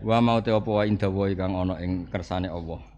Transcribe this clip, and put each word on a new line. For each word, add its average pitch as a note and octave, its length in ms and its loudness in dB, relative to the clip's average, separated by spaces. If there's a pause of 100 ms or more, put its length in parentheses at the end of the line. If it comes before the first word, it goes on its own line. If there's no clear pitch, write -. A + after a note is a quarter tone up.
Wa A2 160 4
ma A#2 200 4
uti A2 120 0
apa G#2+ 180 2
wa G#2 140 2
inda G#2 240 2
wa G2 240 0
kang F#2 240 -2
ana F#2 240 0
ing F2+ 320 -4
kersane F#2 400 -4
Allah. D#2+ 320 -10 (140)